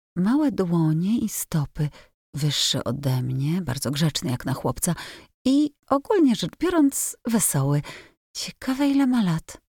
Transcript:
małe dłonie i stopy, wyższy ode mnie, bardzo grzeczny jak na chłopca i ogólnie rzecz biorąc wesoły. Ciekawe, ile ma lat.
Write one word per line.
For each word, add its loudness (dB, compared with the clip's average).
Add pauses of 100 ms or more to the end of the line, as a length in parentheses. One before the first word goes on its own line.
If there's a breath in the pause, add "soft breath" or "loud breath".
(160)
małe 2
dłonie 2
i -2
stopy, -4 (460 loud breath)
wyższy -2
ode -2
mnie, -2
bardzo -4
grzeczny -2
jak -4
na -2
chłopca -4 (500 loud breath)
i 2 (180)
ogólnie 4
rzecz -4
biorąc 2 (100)
wesoły. 2 (540 loud breath)
Ciekawe, -2
ile 4
ma 2
lat. -2